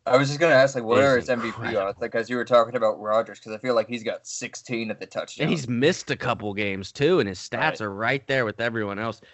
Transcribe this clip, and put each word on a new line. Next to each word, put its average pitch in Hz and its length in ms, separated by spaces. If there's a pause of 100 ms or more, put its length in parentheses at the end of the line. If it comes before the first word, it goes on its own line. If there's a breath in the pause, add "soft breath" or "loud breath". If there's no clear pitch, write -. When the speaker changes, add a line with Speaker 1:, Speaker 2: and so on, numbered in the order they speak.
Speaker 1:
I 127 100
was 139 120
just 143 100
gonna 160 160
ask, 135 220
like, 117 80
what 117 160
Speaker 2:
is 139 60
Speaker 1:
are 131 100
his 117 120
M 123 120
V 117 40
P 117 40
Speaker 2:
incredible. 113 340
Speaker 1:
odds? 101 180
Like, 117 140
as 117 160
you 123 60
were 120 80
talking 120 320
about 110 240
Rodgers, 107 400
'cause 110 120
I 107 60
feel 127 160
like 110 140
he's 117 160
got 101 240
sixteen 117 640
at - 80
the 95 60
touchdown. - 380
Speaker 2:
And 165 60
he's 143 160
missed 127 460
a 127 40
couple 104 380
games, 98 380
too, 160 260
and 107 100
his 95 120
stats - 200
Speaker 1:
Right. 151 200
Speaker 2:
are 107 140
right 123 340
there 135 160
with 107 160
everyone 110 400
else. 113 200 (140)